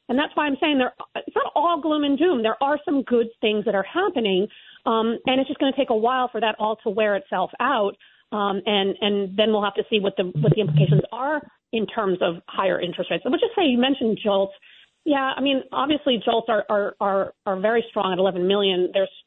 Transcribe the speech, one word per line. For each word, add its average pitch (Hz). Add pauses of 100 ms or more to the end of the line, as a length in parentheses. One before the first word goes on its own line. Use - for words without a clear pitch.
(120)
And 262
that's 311
why 302
I'm 277
saying 302
there, 254 (240)
it's -
not 523
all 330
gloom 302
and 277
doom. 302
There 220
are 294
some 277
good 233 (120)
things 214
that 214
are 190
happening, 226 (380)
um, 226
and 262
it's 269
just 302
gonna 269
take 262
a 233
while 247
for 220
that 220
all 214
to 226
wear 208
itself 185 (100)
out. 226 (340)
Um, 202
and, 196
and 202
then 214
we'll 208
have 202
to 208
see 214
what 196
the, 196
what 180
the 214
implications 151 (100)
are 277 (320)
in 220
terms 190
of 175 (120)
higher 190
interest 175
rates. 170
But 254
just 427
say 370
you 247
mentioned 247
jolts. 196 (520)
Yeah, 269
I -
mean, 269 (100)
obviously 277
jolts 226
are, 214
are, 202
are, 196 (100)
are 190
very 226
strong 190
at 180
eleven 185
million. 190
There's 190 (160)